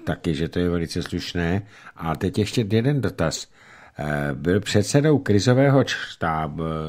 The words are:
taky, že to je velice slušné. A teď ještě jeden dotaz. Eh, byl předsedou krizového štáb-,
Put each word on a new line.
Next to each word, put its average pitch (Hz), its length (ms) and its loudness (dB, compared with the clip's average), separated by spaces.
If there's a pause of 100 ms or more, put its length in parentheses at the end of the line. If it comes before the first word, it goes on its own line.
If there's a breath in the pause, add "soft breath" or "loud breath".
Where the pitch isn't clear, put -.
taky, 82 320 -2
že 80 140 -2
to 92 100 -4
je 87 100 2
velice 85 340 -2
slušné. 87 600 -2 (320 loud breath)
A 82 200 -4
teď 90 220 -2
ještě 107 340 0
jeden 123 300 2
dotaz. 85 460 -2 (520 soft breath)
Eh, 73 340 -2
byl 80 260 0
předsedou 143 580 2
krizového 127 640 4
štáb-, 80 800 -4 (280)